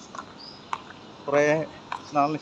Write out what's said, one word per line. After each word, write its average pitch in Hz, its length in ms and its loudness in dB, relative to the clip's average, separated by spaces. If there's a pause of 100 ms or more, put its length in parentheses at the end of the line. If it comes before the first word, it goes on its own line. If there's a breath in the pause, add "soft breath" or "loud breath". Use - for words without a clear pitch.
(1300)
കുറേ 143 180 6 (720)
നാളിന് 147 260 2